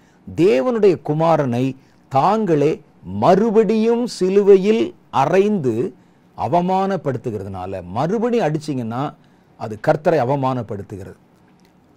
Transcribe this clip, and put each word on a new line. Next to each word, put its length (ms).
தேவனுடைய 580
குமாரனை 720
தாங்களே 720
மறுபடியும் 1040
சிலுவையில் 880
அறைந்து 840
அவமானப்படுத்துகிறதுனால." 1500
மறுபடியும் 600
அடிச்சீங்கன்னா 680
அது 300
கர்த்தரை 320
அவமானப்படுத்துகிறது. 1000